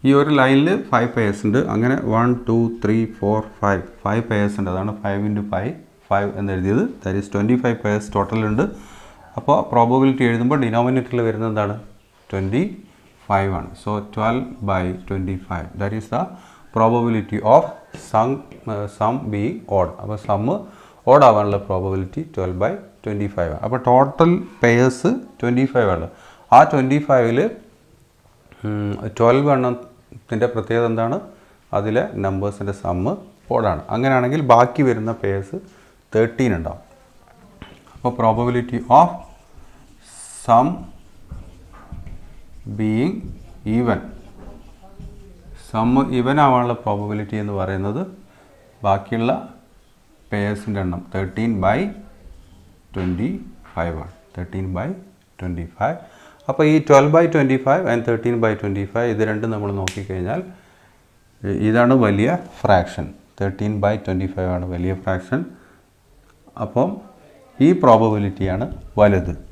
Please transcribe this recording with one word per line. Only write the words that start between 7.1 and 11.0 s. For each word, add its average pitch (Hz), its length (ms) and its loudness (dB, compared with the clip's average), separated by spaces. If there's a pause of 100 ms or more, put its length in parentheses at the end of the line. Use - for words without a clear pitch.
is 101 120 -8
twenty 104 300 2
five 117 220 0
pairs 104 200 0 (120)
total 101 320 0
ഉണ്ട്. 110 160 0 (760)
അപ്പോൾ 147 180 2 (140)
പ്രോബബിലിറ്റി 131 580 4
എഴുതുമ്പോൾ 120 360 0
ഡിനോമിനേറ്ററിൽ 120 640 0